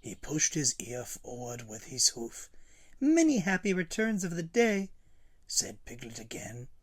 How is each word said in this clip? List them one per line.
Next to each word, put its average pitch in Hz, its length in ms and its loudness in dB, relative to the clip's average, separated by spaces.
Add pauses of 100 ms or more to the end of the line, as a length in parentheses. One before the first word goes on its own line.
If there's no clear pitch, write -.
He - 140 -10
pushed - 380 0
his 147 260 0
ear 123 240 -8
forward 120 640 -10
with 110 180 -14
his 127 240 2
hoof. - 400 -6 (500)
Many 311 400 8
happy 190 340 2
returns 196 500 0
of 170 120 -4
the 170 80 -4
day, 196 480 2 (540)
said - 400 -4
Piglet 120 340 -12
again. 117 480 -10 (160)